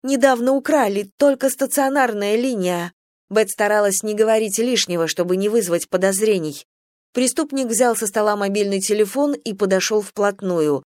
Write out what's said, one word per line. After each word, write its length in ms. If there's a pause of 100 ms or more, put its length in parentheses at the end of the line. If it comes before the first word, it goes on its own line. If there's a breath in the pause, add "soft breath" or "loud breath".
Недавно 520
украли, 640
только 320
стационарная 840
линия». 560 (380)
Бет 200
старалась 540
не 120
говорить 420
лишнего, 500
чтобы 300
не 100
вызвать 420
подозрений. 760 (480)
Преступник 540
взял 280
со 120
стола 280
мобильный 440
телефон 540
и 200
подошел 480
вплотную. 840